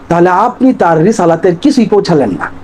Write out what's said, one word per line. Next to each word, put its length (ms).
তাহলে 220
আপনি 420
তার 300
রিসালাতের 540
কিছুই 300
পৌঁছালেন 440
না। 200